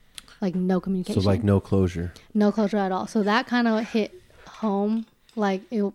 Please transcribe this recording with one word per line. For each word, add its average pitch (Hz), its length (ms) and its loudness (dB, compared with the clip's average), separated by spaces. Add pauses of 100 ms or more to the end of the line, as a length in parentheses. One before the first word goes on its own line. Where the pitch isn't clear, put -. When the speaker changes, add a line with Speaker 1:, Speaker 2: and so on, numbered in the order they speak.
(400)
Speaker 1:
like, 185 160 -2
no 185 200 2
Speaker 2:
So, 175 40 0
Speaker 1:
communication. 185 420 -2
Speaker 2:
like, 98 220 2
no 101 160 4
closure. 90 520 0 (220)
Speaker 1:
No 208 160 4
closure 208 280 0
at 190 120 0
all. 190 160 -4
So 214 160 -2
that 208 240 0
kinda 233 380 0
hit - 280 -2 (360)
home. 214 580 -2 (300)
Like, 196 340 0
it, 208 140 0 (100)